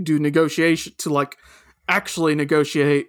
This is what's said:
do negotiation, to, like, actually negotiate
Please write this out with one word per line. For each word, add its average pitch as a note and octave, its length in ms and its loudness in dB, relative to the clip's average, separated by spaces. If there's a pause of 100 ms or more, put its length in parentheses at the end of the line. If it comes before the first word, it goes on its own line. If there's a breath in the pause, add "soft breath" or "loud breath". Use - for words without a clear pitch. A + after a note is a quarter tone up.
do D#3 180 0
negotiation, D#3+ 800 0
to, - 120 -6
like, C#3+ 260 -2 (520 soft breath)
actually F3 460 0
negotiate D3 760 0